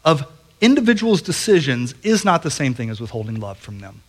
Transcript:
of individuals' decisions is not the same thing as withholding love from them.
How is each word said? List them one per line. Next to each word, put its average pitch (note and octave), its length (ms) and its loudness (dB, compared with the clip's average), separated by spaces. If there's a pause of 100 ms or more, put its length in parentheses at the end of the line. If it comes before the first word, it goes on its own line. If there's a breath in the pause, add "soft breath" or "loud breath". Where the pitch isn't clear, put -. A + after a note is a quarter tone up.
of D3+ 220 2 (320)
individuals' A3+ 640 4
decisions C3+ 800 0
is G#3+ 240 0
not F3 160 2
the D3+ 80 -6
same C3+ 240 -2
thing A#2 160 -6
as G#2+ 100 -8
withholding A2 400 -8
love G2 200 -10
from G#2 180 -16
them. G2 320 -18